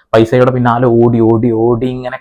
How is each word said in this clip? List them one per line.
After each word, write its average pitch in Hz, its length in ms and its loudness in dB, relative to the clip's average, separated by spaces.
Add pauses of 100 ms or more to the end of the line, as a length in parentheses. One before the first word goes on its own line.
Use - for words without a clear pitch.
(140)
പൈസയുടെ 127 420 2
പിന്നാലെ 123 320 0 (120)
ഓടി, 117 200 2 (100)
ഓടി, 113 200 0 (160)
ഓടി 120 200 -2 (100)
ഇങ്ങനെ 127 240 -10